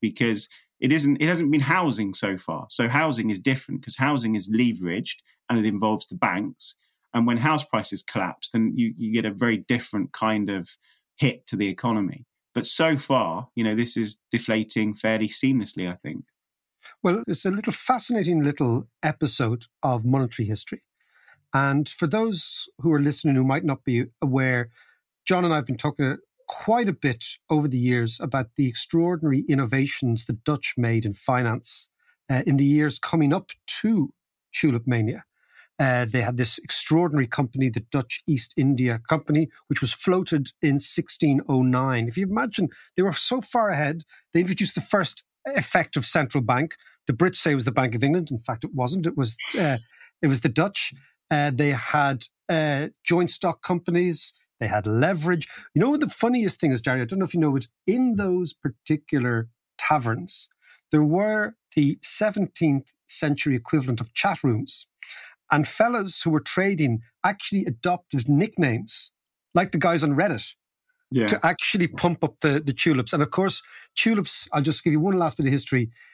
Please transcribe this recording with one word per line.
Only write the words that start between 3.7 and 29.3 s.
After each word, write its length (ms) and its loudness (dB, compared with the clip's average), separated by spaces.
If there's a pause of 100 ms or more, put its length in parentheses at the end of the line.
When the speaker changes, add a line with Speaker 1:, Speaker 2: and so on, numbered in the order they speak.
Speaker 1:
'cause 140 -10
housing 380 0
is 140 -4
leveraged 640 0 (340)
and 80 2
it 80 2
involves 420 0
the 80 -14
banks. 600 -4 (380)
And 140 2
when 100 2
house 280 0
prices 360 -4
collapse, 480 -6
then 260 0
you, 220 0
you 160 -6
get 120 0
a 60 -2
very 260 0
different 560 -4
kind 360 -2
of 280 -6 (400)
hit 300 -2
to 80 -6
the 120 0
economy. 580 -4 (280)
But 120 -4
so 320 0
far, 580 -2
you 80 0
know, 120 0
this 200 -2
is 220 -4 (140)
deflating 640 0
fairly 320 0
seamlessly, 640 -2
I 60 -8
think. 300 -10 (800)
Speaker 2:
Well, 240 2
it's 180 -4
a 60 2
little 220 -4
fascinating 680 0
little 440 0 (160)
episode 640 -2 (180)
of 200 0
monetary 440 0
history. 340 -6 (720)
And 340 0
for 200 -4
those 600 -4 (100)
who 140 0
are 60 2
listening 360 2
who 80 4
might 220 0
not 180 -4
be 220 0 (160)
aware, 480 0 (560)
John 200 2
and 80 2
I 40 2
have 100 -2
been 100 -4
talking 400 -2 (300)
quite 420 0
a 40 0
bit 300 -2 (260)
over 180 2
the 100 0
years 420 2
about 360 -2
the 120 2
extraordinary 800 0